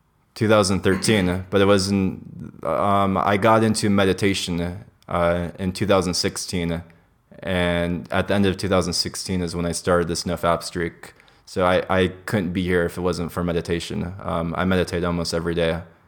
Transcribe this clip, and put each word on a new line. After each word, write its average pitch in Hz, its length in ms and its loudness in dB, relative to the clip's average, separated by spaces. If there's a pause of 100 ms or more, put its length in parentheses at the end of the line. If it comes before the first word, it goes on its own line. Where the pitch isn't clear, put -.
(340)
two 110 140 0
thousand 101 340 4
thirteen, 92 680 2
but 98 100 4
it 98 60 6
wasn't, 98 1000 0
um, 98 520 2
I 101 200 2
got 110 280 4
into 110 260 2
meditation, 95 960 0 (240)
uh, 87 500 0
in 95 140 -4
two 101 140 -4
thousand 90 280 2
sixteen, 85 680 -4 (600)
and 87 680 -2
at 92 160 0
the 95 60 0
end 101 120 4
of 92 100 2
two 98 120 -4
thousand 90 240 0
sixteen - 500 -4
is 85 140 -6
when 87 100 -2
I 85 60 -2
started 87 360 2
this 85 160 -4
nofap 85 380 -2
streak. - 520 -8 (320)
So 92 180 -2
I, 90 260 4
I 92 180 2 (180)
couldn't 90 260 -2
be 92 100 -2
here 87 220 2
if 82 120 -6
it 90 40 -6
wasn't 87 320 -2
for 92 100 -4
meditation. 85 800 -4
Um, 85 340 -4
I 90 80 0
meditate 90 400 0
almost 87 300 -2
every 85 200 -2
day, 82 260 0 (280)